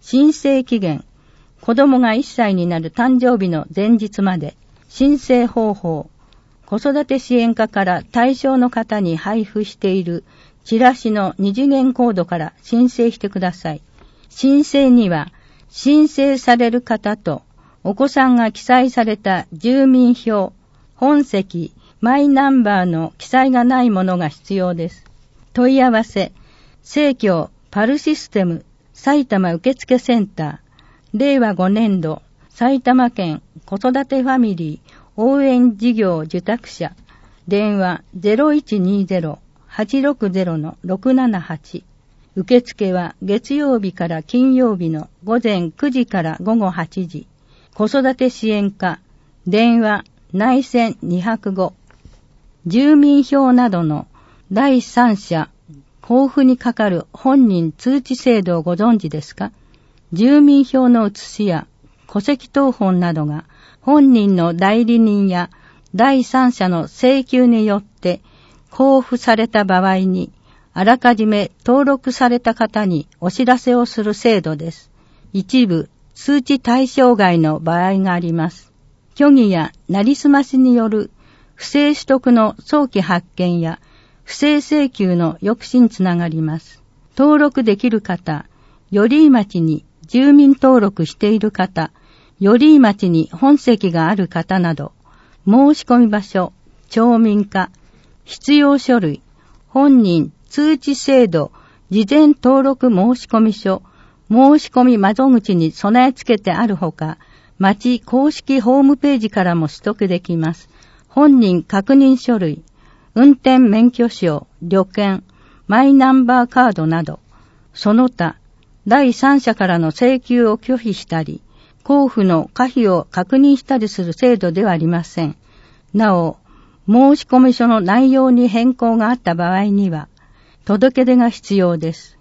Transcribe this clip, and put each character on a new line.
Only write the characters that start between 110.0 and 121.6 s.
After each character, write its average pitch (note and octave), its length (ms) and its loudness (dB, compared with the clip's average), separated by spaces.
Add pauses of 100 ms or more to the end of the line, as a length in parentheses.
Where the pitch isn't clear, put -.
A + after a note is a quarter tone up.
で F3+ 120 -2
き F3 160 -8
ま D#3+ 180 -4
す。 - 160 -16 (380)
本 C#4 320 4
人 F3+ 240 2
確 G3 300 -2
認 C4+ 240 4
書 A#3+ 200 -2
類、 D#3+ 260 -6 (520)
運 C4+ 160 6
転 C4 280 2
免 A#3 320 4
許 A#3 180 -2
証、 D#3 380 -6 (140)
旅 F#3 240 0
券、 G3 380 -4 (440)
マ A3+ 160 2
イ C#4 100 6
ナ C4 180 6
ン C4 140 4
バ B3 220 2
ー - 20 -16
カ B3+ 200 2
ー G3+ 40 -2
ド E3 120 -4
な E3 180 -2
ど、 - 160 -12 (540)
そ G#3 200 -2
の B3 160 4
他、 - 260 -6 (520)
第 B3+ 260 2
三 C#4 260 2
者 A#3 160 -2
か F#3+ 120 -2
ら F3 120 0
の D#3+ 100 -2
請 B3 300 0
求 A#3+ 280 0
を G#3+ 100 0
拒 B3+ 200 -4
否 A3+ 160 -6
し - 120 -12
た E3 180 -6
り、 D3 180 -12 (460)